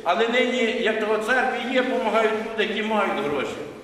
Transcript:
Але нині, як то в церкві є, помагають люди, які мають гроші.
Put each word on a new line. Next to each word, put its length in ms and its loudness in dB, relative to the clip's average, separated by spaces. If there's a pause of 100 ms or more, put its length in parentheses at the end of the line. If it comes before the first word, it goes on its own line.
Але 240 2
нині, 540 2
як 180 0
то 60 0
в 200 0
церкві 480 0
є, 100 2
помагають 480 2
люди, 320 -2
які 200 -2
мають 420 0
гроші. 300 -4 (280)